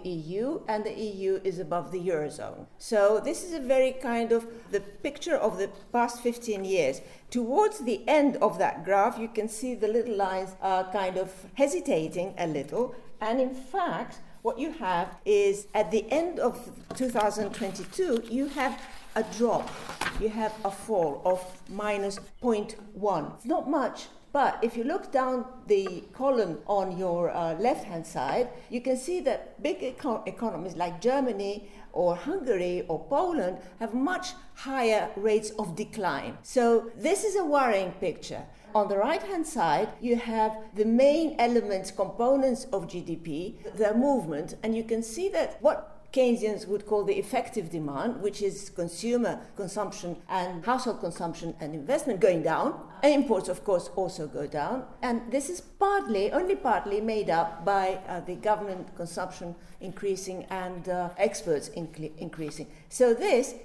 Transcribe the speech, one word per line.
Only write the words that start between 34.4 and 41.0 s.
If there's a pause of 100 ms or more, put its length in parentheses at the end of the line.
higher
rates
of
decline.
So
this
is
a
worrying
picture. (280)
On
the
right-hand
side, (120)
you
have (200)
the
main